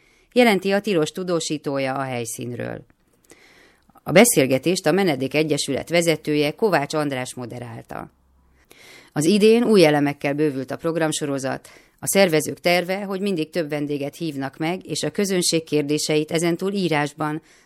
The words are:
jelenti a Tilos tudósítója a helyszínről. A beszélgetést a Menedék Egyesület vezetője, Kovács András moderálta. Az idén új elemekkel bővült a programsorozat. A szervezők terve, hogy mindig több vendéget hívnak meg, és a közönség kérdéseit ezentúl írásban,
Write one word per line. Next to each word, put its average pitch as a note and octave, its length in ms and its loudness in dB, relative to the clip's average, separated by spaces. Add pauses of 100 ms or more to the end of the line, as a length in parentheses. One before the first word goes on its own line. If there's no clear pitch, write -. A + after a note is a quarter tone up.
(320)
jelenti G#3+ 380 4
a G3 100 2
Tilos E3+ 300 0
tudósítója D#3 840 -4
a C3+ 80 -4
helyszínről. A#2+ 840 -8 (1160)
A C#3 100 -6
beszélgetést C#3+ 720 4
a F#3 60 4
Menedék D3 420 0
Egyesület D3 540 -2
vezetője, D#3 640 0
Kovács D#3 440 0
András C#3 400 -4
moderálta. A#2+ 760 -12 (1000)
Az D3 120 -2
idén G#3+ 400 6
új G#3+ 200 6
elemekkel C#3+ 500 2
bővült C#3 360 -2
a C3+ 60 -8
programsorozat. D3 920 -4 (300)
A - 80 -12
szervezők D#3 540 2
terve, F3+ 420 0
hogy F#3+ 180 -6
mindig F3+ 300 -2
több D#3+ 180 -2
vendéget D3 480 -4
hívnak C#3 400 -8
meg, E3+ 300 -4
és D3+ 160 -6
a D3+ 80 -4
közönség F3+ 540 0
kérdéseit D3+ 680 0
ezentúl E3+ 420 -2
írásban, D3+ 720 -2 (240)